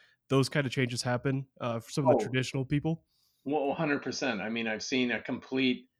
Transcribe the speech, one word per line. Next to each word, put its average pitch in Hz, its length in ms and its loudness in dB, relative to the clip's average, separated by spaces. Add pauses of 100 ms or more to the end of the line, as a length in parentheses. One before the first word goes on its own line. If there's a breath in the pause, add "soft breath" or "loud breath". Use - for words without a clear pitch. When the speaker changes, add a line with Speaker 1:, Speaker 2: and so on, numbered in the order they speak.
(300 soft breath)
Speaker 1:
those 135 200 4
kind 147 160 0
of 120 80 -2
changes 123 280 0
happen, 135 440 -2 (160)
uh, 117 180 -2
for - 100 -12
some 143 160 -2
of 127 120 6
the 110 60 2
Speaker 2:
Oh. 101 40 -2
Speaker 1:
traditional 131 380 0
people? 156 380 0 (420)
Speaker 2:
Well, 139 260 0
a - 20 -2
hundred 139 280 0
percent. 120 400 -2
I 104 80 -4
mean, 117 180 -2
I've 110 160 -4
seen 127 280 0
a 110 100 -2
complete 127 680 -2 (120)